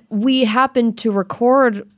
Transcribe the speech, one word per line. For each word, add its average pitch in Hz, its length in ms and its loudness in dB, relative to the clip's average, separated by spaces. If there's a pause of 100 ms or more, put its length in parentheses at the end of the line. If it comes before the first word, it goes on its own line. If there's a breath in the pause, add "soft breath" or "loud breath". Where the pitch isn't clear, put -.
we 254 360 0
happened 233 540 0
to 226 120 -2
record 220 760 0 (120)